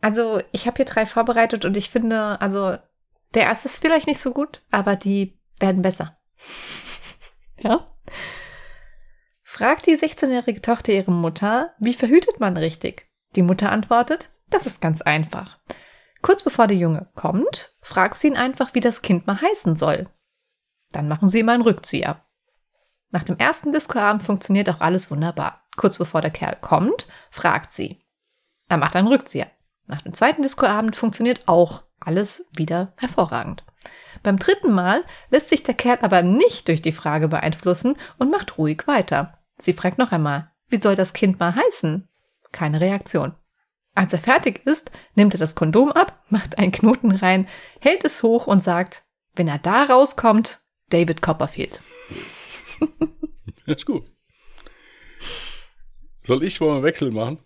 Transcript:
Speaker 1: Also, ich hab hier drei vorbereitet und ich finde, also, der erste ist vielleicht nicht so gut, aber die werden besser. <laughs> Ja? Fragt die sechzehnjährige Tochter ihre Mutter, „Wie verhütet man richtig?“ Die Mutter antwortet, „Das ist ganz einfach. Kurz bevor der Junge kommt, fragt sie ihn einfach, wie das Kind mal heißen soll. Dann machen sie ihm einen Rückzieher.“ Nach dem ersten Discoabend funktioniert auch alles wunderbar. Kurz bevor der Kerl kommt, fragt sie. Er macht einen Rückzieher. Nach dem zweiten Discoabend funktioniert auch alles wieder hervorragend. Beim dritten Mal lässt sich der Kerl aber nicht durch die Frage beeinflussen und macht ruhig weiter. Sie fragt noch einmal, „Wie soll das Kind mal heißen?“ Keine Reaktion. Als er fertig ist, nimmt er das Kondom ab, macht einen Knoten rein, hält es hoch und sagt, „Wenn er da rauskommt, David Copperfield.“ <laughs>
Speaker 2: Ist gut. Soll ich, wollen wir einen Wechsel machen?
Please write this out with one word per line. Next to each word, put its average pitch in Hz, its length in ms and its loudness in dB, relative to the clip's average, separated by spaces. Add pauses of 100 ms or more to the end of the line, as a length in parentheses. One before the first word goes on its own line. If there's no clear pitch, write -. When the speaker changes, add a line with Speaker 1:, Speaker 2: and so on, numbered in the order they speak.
Speaker 1:
Also, 220 400 0 (100)
ich - 160 -6
hab 240 100 -6
hier 269 80 2
drei 220 200 -2
vorbereitet 226 600 0
und 196 100 0
ich 202 140 -6
finde, 220 500 -2
also, 196 380 -2 (560)
der 220 100 4
erste 220 240 0
ist - 140 -8
vielleicht 320 260 2
nicht 302 120 -2
so 262 120 -4
gut, 285 300 -6 (100)
aber 202 240 0
die 196 440 -4 (200)
werden 190 220 2
besser. 180 400 -4
<laughs> - 60 -20 (1300)
Ja? 240 280 0 (1600)
Fragt - 440 0
die 330 80 6
sechzehnjährige 254 680 -2
Tochter 233 320 0
ihre 196 180 0
Mutter, 190 680 -2
„Wie 233 160 0
verhütet 262 440 4
man 190 180 0
richtig?“ - 520 -6 (260)
Die 190 60 4
Mutter 185 300 2
antwortet, 240 580 0 (220)
„Das - 160 0
ist - 140 -10
ganz 160 200 0
einfach. 156 560 -4 (640)
Kurz 392 220 2
bevor 240 240 2
der 196 100 2
Junge 165 380 -2
kommt, 254 680 -4
fragt - 340 -2
sie - 120 0
ihn 277 100 2
einfach, 262 380 -2
wie 247 40 2
das 233 220 -2
Kind 180 240 0
mal 196 160 -4
heißen 330 340 0
soll. 151 320 -2 (840)
Dann 147 160 -4
machen 156 200 0
sie 196 120 4
ihm 226 100 2
einen 240 140 4
Rückzieher.“ - 580 -2 (880)
Nach 156 140 -4
dem 180 140 -6
ersten 294 340 0
Discoabend 214 500 0
funktioniert 202 480 0
auch 165 120 -4
alles 180 280 0
wunderbar. 156 540 -6 (140)
Kurz - 200 0
bevor 160 240 -2
der 160 100 -2
Kerl - 300 -8
kommt, 226 460 0 (240)
fragt - 400 -4
sie. - 320 -12 (680)
Er 170 80 0
macht 151 180 -2
einen 190 120 4
Rückzieher. - 420 0 (380)
Nach 147 140 -10
dem - 120 -14
zweiten 302 300 2
Discoabend 220 520 0
funktioniert 226 520 -2
auch 170 360 4 (180)
alles 202 540 -4
wieder 170 420 -4
hervorragend. - 680 -4 (600)
Beim 196 160 2
dritten 370 340 2
Mal 196 300 2 (260)
lässt 294 200 4
sich 285 140 2
der - 120 -2
Kerl 240 260 2
aber 185 200 4
nicht 233 460 2
durch 160 140 0
die 160 100 -2
Frage 156 380 -2
beeinflussen 180 680 -2 (220)
und 254 140 0
macht - 260 -4
ruhig 156 300 -2
weiter. 185 500 0 (200)
Sie - 160 0
fragt 180 240 -4
noch - 140 0
einmal, 151 400 -2 (160)
„Wie 233 140 0
soll 202 140 4
das 190 180 0
Kind 190 260 0
mal 175 160 0
heißen?“ 190 540 -2 (420)
Keine 156 300 -2
Reaktion. 185 520 -2 (600)
Als 190 180 0
er 170 60 -2
fertig 247 460 0
ist, 302 260 0 (240)
nimmt 202 180 6
er - 60 -4
das 156 160 -2
Kondom 214 360 4
ab, 359 380 2
macht - 280 -2
einen 190 140 2
Knoten 220 400 4
rein, 190 360 2 (320)
hält 349 240 2
es - 200 0
hoch 233 240 2
und 196 140 6
sagt, 180 420 -2 (320)
„Wenn 175 120 0
er 147 120 -4
da 214 260 2
rauskommt, 240 760 4 (300)
David 165 320 2
Copperfield.“ - 600 -4 (960)
<laughs> - 840 -8
Speaker 2:
Ist 151 200 -4
gut. - 260 -6 (2000)
Soll 131 200 0
ich, 185 160 -4
wollen 156 120 2
wir 143 40 2
einen 135 80 -2
Wechsel 139 280 0
machen? 113 340 -4